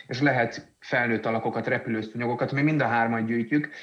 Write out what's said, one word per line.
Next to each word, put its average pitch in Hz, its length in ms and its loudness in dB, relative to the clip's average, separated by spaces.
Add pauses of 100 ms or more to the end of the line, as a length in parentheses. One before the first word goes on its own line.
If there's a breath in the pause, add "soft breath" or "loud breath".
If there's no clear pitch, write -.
és 123 140 -6
lehet 127 480 2 (100)
felnőtt 120 480 0
alakokat, 113 400 -2
repülő 120 340 -2
szúnyogokat. 120 520 -4
Mi 139 100 0
mind 151 180 4
a 127 60 4
hárman 117 400 2
gyűjtjük, 117 420 0 (140 loud breath)